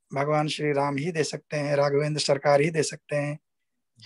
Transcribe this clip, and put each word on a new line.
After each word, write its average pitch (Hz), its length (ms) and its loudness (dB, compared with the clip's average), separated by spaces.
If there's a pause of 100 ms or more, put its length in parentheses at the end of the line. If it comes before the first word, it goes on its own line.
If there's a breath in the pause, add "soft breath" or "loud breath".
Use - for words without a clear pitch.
(140)
भगवान 151 340 0
श्री 147 240 -2
राम 143 240 0
ही 160 160 -4
दे 160 120 0
सकते - 320 -8
हैं, 143 200 -2
राघवेंद्र 143 440 2
सरकार 143 400 4
ही 156 100 2
दे 160 120 0
सकते - 340 -6
हैं, 147 220 -4 (680)